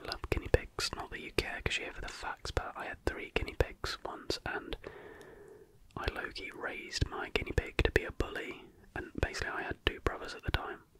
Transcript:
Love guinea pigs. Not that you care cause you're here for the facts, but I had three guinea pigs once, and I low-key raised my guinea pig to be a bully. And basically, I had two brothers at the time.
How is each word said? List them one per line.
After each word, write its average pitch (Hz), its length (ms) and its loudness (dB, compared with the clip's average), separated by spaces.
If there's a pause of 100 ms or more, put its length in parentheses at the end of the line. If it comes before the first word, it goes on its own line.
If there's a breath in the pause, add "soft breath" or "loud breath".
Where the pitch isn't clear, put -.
Love - 260 -4
guinea - 220 0
pigs. - 420 4
Not - 160 -6
that - 100 -6
you - 160 -8
care - 280 0
cause - 140 2
you're - 80 0
here - 80 -6
for - 60 -10
the - 80 -4
facts, - 420 -6
but - 260 0
I - 100 -6
had - 180 -8
three - 300 0
guinea - 240 0
pigs - 460 2
once, - 420 -4
and - 300 -2 (1200 loud breath)
I - 180 0
low-key - 400 -6
raised - 540 -2
my - 220 -4
guinea - 260 0
pig - 280 2
to - 60 8
be - 140 8
a - 80 -4
bully. - 500 -4 (320)
And - 160 -4 (100)
basically, - 300 2
I - 120 -2
had - 140 -2 (100)
two - 140 6
brothers - 340 0
at - 100 -12
the - 60 0
time. - 300 0 (200)